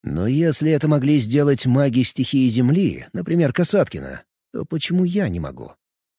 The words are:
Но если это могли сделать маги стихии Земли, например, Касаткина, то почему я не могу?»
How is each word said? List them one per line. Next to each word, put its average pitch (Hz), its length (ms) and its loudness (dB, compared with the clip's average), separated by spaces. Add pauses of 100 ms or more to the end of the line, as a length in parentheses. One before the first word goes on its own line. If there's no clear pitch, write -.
Но 80 240 -2
если 151 420 0
это 151 200 2
могли 147 280 2
сделать 139 480 0
маги 127 360 2
стихии 131 480 0
Земли, 123 640 0
например, 170 400 0
Касаткина, 80 680 -2 (280)
то - 140 -8
почему 170 400 -2
я 175 240 -2
не 87 100 -4
могу?» 65 320 -12 (480)